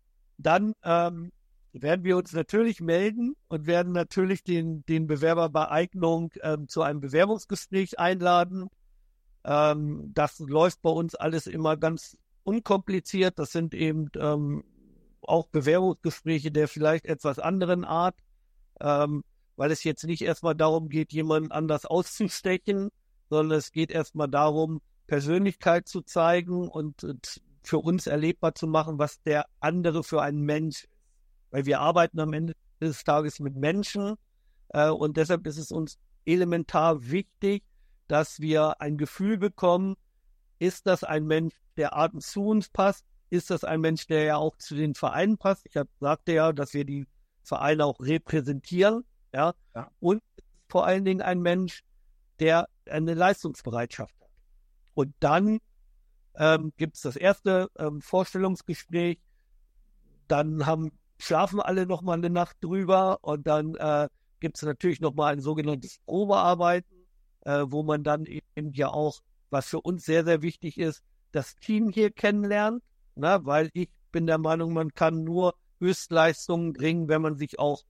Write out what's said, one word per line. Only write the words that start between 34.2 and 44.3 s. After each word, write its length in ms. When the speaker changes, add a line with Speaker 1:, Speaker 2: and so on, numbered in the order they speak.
Speaker 1:
äh, 200
und 280
deshalb 280
ist 140
es 120
uns 280
elementar 840
wichtig, 520
dass 320
wir 420
ein 160
Gefühl 400
bekommen, 560
ist 300
das 160
ein 240
Mensch, 260
der 160
abends 380
zu 160
uns 220
passt? 360
Ist 220
das 120
ein 180
Mensch, 260
der 160
ja 140